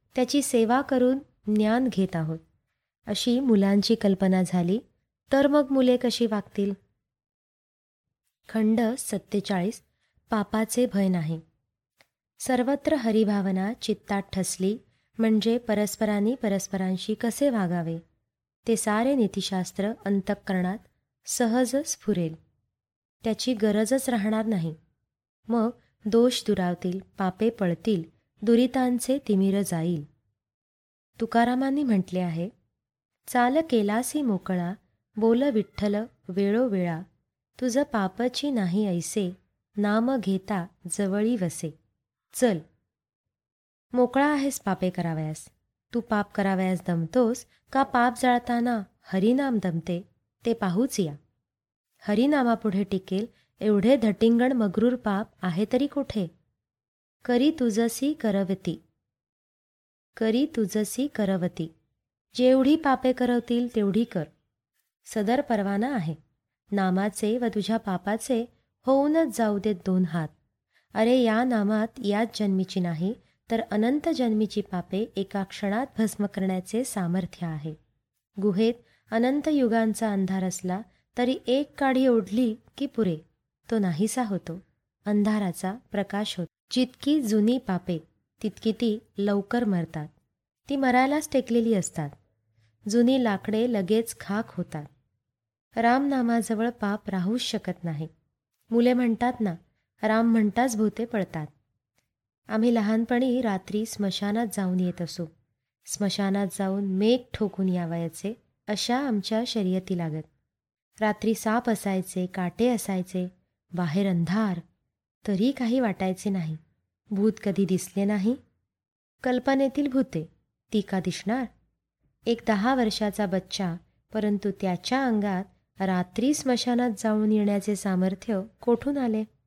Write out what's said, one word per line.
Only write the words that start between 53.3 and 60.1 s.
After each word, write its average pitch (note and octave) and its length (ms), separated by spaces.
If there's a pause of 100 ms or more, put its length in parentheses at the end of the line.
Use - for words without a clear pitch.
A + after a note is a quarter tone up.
एवढे G#3+ 360
धटिंगण A#3 560
मगरूर A3+ 440
पाप G#3 320 (140)
आहे F#3 300
तरी B3+ 140
कोठे? B3 420 (960)
करी B3 260
तुझसी A#3 640
करवती, G3 720 (1300)